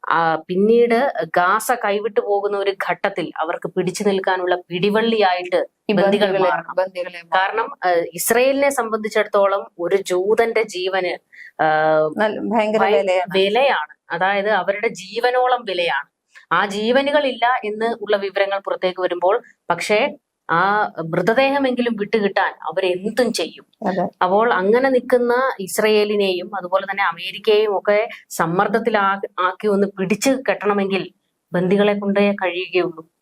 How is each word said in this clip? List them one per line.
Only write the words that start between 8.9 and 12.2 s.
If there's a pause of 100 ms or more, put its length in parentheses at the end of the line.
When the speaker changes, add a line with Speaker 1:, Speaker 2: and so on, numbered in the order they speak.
Speaker 1:
ഒരു
ജൂതന്റെ
ജീവന്, (440)
ആ, (500)
Speaker 2:
നല്ല,